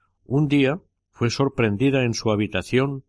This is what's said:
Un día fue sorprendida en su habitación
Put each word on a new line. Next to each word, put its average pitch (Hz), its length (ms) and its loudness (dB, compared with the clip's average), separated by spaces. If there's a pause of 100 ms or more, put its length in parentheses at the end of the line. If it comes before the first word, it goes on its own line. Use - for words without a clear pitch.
(240)
Un 147 220 0
día 143 340 2 (300)
fue 117 200 -2
sorprendida 131 760 0
en 120 100 -2
su 110 160 -4
habitación 113 800 -2